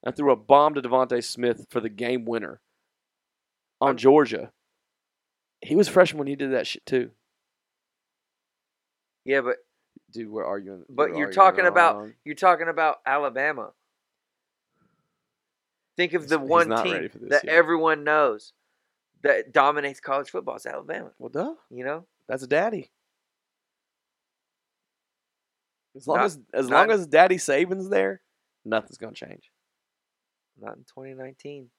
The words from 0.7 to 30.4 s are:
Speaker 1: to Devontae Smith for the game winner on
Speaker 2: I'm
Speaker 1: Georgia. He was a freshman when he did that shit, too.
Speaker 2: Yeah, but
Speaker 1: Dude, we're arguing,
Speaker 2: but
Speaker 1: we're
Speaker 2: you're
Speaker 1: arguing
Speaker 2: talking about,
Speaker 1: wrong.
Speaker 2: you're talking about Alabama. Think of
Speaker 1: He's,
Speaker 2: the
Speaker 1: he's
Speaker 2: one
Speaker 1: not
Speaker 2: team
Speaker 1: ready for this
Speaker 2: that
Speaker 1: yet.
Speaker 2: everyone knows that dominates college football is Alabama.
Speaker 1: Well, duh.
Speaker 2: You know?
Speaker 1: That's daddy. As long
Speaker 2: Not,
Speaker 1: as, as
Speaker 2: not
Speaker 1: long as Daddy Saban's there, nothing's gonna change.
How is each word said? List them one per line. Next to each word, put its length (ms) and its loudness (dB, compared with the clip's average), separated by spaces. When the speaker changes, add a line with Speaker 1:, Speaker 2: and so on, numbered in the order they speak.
Speaker 1:
to 60 -2
Devontae 420 0
Smith 460 -4
for 100 -4
the 100 -6
game 360 -6
winner 360 -8
on 100 2
Speaker 2:
I'm 60 -4
Speaker 1:
Georgia. 540 4
He 140 -4
was 120 6
a 40 -8
freshman 280 4
when 80 -6
he 80 -6
did 180 -4
that 120 -2
shit, 220 -12
too. 240 -2
Speaker 2:
Yeah, 160 0
but 160 -4
Speaker 1:
Dude, 180 -14
we're 160 -8
arguing, 440 -10
Speaker 2:
but 220 0
Speaker 1:
we're 60 -6
Speaker 2:
you're 100 -2
Speaker 1:
arguing 60 -10
Speaker 2:
talking 340 6
about, 300 4
Speaker 1:
wrong. 160 -14
Speaker 2:
you're 80 -12
talking 340 2
about 380 -2
Alabama. 680 -4
Think 160 -2
of 100 -4
Speaker 1:
He's, 80 -16
Speaker 2:
the 80 2
Speaker 1:
he's 100 -8
Speaker 2:
one 200 4
Speaker 1:
not 140 -2
Speaker 2:
team 100 -4
Speaker 1:
ready 160 -6
for 100 -20
this 100 -16
Speaker 2:
that 140 2
Speaker 1:
yet. 100 -4
Speaker 2:
everyone 500 2
knows 500 0
that 320 0
dominates 460 2
college 320 -6
football 240 -8
is 100 -18
Alabama. 540 -12
Speaker 1:
Well, 100 -14
duh. 240 -8
Speaker 2:
You 140 -16
know? 220 -10
Speaker 1:
That's 200 -8
daddy. 420 -2
As 120 -14
long 100 0
Speaker 2:
Not, 80 2
Speaker 1:
as, 140 -6
as 160 -2
Speaker 2:
not 180 4
Speaker 1:
long 40 0
as 140 0
Daddy 320 6
Saban's 520 -2
there, 320 0
nothing's 320 -4
gonna 160 -14
change. 380 -20